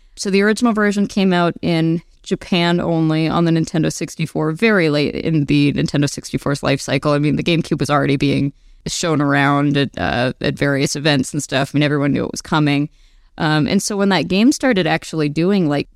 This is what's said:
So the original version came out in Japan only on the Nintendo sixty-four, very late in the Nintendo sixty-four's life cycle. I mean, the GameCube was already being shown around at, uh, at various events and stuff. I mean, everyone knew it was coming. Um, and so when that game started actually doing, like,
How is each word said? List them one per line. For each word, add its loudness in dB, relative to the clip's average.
So -6
the 4
original 2
version 0
came 0
out 2
in 0
Japan 0
only 0
on 2
the 2
Nintendo 0
sixty-four, -6
very 2
late 0
in 0
the 2
Nintendo 0
sixty-four's -6
life 0
cycle. -2
I 0
mean, 0
the -4
GameCube 0
was -2
already 2
being 0
shown -2
around 2
at, 0
uh, -2
at -2
various 0
events 0
and -4
stuff. -4
I 0
mean, 2
everyone 0
knew 0
it -8
was -10
coming. 0
Um, 0
and 2
so -6
when 2
that 2
game 4
started 0
actually -2
doing, 0
like, -2